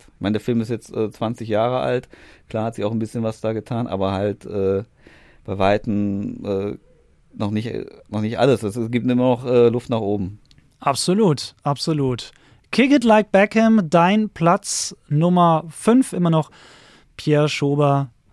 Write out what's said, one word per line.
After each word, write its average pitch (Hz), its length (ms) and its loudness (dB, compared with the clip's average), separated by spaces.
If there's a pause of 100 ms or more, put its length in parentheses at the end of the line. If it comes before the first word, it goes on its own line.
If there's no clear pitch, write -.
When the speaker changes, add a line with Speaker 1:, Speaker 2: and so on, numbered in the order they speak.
(160)
Speaker 1:
Ich - 60 -14
meine, 98 120 -2
der 107 80 -2
Film 117 200 0
ist 110 80 -6
jetzt, 117 260 -8
äh, 110 160 -2
zwanzig 113 380 -8
Jahre 117 300 0
alt, 127 280 -2 (400)
klar 110 180 -4
hat 113 100 -6
sie 104 80 -6
auch 104 80 -2
ein 113 80 -2
bisschen 113 240 -6
was 110 180 -6
da 113 120 -4
getan, 113 340 -6
aber 95 240 -2
halt... 98 340 -4
Äh, 98 380 -2 (640)
bei 98 120 -8
Weitem, 101 880 -2
äh, 101 320 -4 (580)
noch 104 160 -4
nicht, 107 160 -4
äh, - 180 -8 (240)
noch 107 120 -6
nicht 107 180 -4
alles. 120 240 2
Es, 104 120 -6
es 117 160 -6
gibt 120 180 -2
immer 123 140 0
noch, 127 220 0
äh, 120 240 4
Luft 120 200 -4
nach 113 120 -2
oben. 101 380 -4 (400)
Speaker 2:
Absolut, 175 840 0
absolut. 139 680 -4 (400)
Kick 262 200 2
It 277 120 4
Like 214 280 4
Beckham, 214 580 4
dein 196 400 4
Platz - 680 -2 (140)
Nummer 165 600 4
fünf, 240 440 2
immer 175 160 0
noch 160 220 0 (640)
Pierre 147 320 2
Schober, 143 600 0 (220)